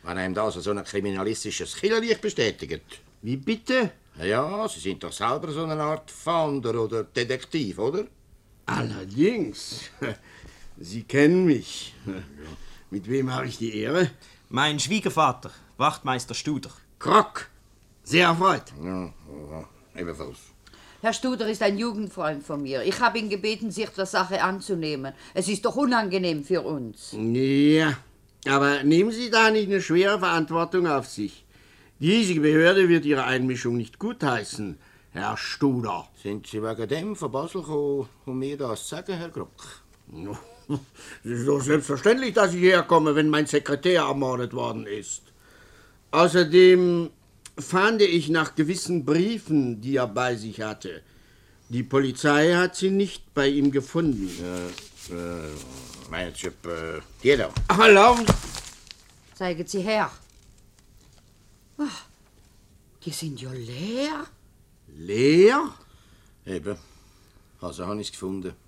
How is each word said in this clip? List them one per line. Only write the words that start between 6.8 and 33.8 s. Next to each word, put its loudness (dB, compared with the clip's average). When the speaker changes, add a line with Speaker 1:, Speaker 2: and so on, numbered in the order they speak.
Speaker 1:
oder -4
Detektiv, -4
oder? -2
Speaker 2:
Allerdings. -2
<laughs> -14
Sie -12
kennen 6
mich. -2
Speaker 1:
Ja. -8
Speaker 2:
Mit -8
wem 0
habe -4
ich -10
die -6
Ehre? 0
Speaker 3:
Mein 0
Schwiegervater, 0
Wachtmeister -2
Studer. -6
Speaker 2:
Krock. 2
Sehr 4
erfreut. 2
Speaker 1:
Ja, -8
ja, -12
ebenfalls. -12
Speaker 4:
Herr 0
Studer -4
ist -4
ein 2
Jugendfreund -6
von -8
mir. -4
Ich -2
habe 0
ihn -6
gebeten, -4
sich -6
der -6
Sache -2
anzunehmen. -4
Es -2
ist -4
doch -2
unangenehm 0
für -2
uns. -8
Speaker 2:
Ja, 4
aber 4
nehmen 4
Sie -6
da 6
nicht 2
eine 0
schwere 2
Verantwortung 0
auf 0
sich. -10
Diese 2
Behörde 6
wird 6
Ihre 2
Einmischung -2
nicht -8